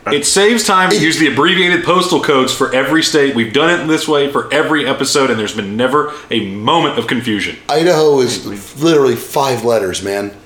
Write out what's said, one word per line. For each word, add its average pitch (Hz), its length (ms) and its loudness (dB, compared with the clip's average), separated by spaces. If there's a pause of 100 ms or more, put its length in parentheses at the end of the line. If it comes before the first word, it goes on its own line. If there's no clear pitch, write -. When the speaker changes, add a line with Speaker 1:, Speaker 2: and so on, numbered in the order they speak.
Speaker 1:
It 147 180 -2
saves 220 380 2
time. 185 260 2
We 208 60 4
Speaker 2:
It - 60 2
Speaker 1:
use 156 180 0
the 156 120 4
abbreviated 180 520 2
postal 175 360 2
codes 131 320 2
for - 220 -2
every 135 300 0
state. 139 320 2
We've 113 160 -2
done 151 180 2
it 170 120 0
in 156 40 -6
this 156 220 -2
way 143 200 0
for 131 240 -4
every 147 320 0
episode, 131 460 0
and 113 80 -2
there's 104 160 -4
been 104 220 -6
never 131 360 0 (160)
a 120 180 -2
moment 143 520 0
of 117 80 -4
confusion. 104 500 -4 (120)
Speaker 2:
Idaho 156 500 2
is 113 260 -2 (380)
literally 143 320 4
five 123 500 -4
letters, 110 380 0
man. 101 320 -6 (120)